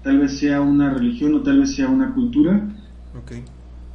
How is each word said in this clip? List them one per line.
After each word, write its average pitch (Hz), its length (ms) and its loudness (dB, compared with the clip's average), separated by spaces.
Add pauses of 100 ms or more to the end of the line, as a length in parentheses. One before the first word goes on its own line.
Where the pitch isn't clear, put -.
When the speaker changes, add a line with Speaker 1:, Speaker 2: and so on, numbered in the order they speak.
Speaker 1:
tal 139 180 2
vez 139 180 0
sea 143 240 0
una 143 320 2
religión 123 400 0
o 131 80 0
tal 139 180 4
vez 123 140 0
sea 135 140 0
una 131 260 0
cultura. 151 520 2 (560)
Speaker 2:
Ok. 120 100 -16 (640)